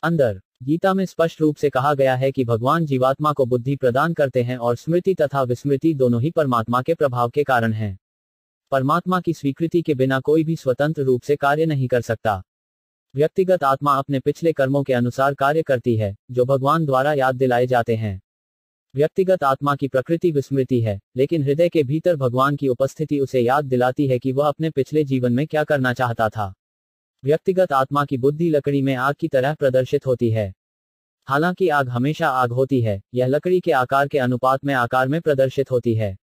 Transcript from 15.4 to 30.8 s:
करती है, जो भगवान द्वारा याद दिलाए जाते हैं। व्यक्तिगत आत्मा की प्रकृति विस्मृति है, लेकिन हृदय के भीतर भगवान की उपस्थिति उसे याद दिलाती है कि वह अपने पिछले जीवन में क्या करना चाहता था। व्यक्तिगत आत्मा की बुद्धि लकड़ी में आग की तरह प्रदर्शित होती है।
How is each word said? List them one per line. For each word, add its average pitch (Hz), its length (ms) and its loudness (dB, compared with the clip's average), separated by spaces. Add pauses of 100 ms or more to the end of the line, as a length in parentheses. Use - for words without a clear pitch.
करती 123 340 0
है, 104 180 -2 (160)
जो 123 140 2
भगवान 139 400 2
द्वारा 135 280 0
याद 131 220 0
दिलाए 127 320 2
जाते 120 280 0
हैं। 104 260 -4 (760)
व्यक्तिगत 180 480 2
आत्मा 139 320 0
की 139 120 -4
प्रकृति 165 440 0
विस्मृति 135 500 0
है, 104 180 -2 (160)
लेकिन 143 280 0
हृदय 147 260 2
के 160 140 0
भीतर 160 320 0
भगवान 131 400 0
की 139 120 -2
उपस्थिति 139 520 -2
उसे 131 200 0
याद 135 260 2
दिलाती 127 420 0
है 127 120 0
कि 135 120 -4
वह 143 160 0
अपने 160 220 -2
पिछले 151 340 -2
जीवन 127 300 0
में 139 140 0
क्या 151 160 -2
करना 131 300 0
चाहता 117 360 -2
था। 101 240 -8 (720)
व्यक्तिगत 180 480 0
आत्मा 139 320 0
की 139 120 -4
बुद्धि 147 320 0
लकड़ी 143 320 0
में 135 140 0
आग 135 200 -2
की 165 120 -6
तरह 139 260 0
प्रदर्शित 131 520 0
होती 120 240 0
है। 107 240 -2 (720)